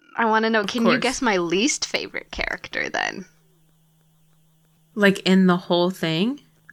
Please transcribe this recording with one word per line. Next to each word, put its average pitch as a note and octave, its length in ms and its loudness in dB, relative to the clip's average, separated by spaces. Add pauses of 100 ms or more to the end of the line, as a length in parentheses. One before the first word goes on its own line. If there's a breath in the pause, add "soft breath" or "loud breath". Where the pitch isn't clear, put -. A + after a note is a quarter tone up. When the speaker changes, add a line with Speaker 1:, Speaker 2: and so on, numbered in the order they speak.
(180)
Speaker 1:
I A#3 80 0
wanna A3 240 2
know, A3+ 100 0
Speaker 2:
Of G3+ 60 -2
Speaker 1:
can A3+ 160 -4
you A3+ 80 2
Speaker 2:
course. B3 100 2
Speaker 1:
guess B3 220 -4
my G#3+ 160 0
least F#3 480 -2
favorite - 440 -8
character - 600 -6
then? G#1 340 -4 (1700)
Speaker 2:
Like, G3 260 4
in F#3+ 260 4
the F3+ 100 6
whole F3 340 2
thing? F#3 500 -2 (320)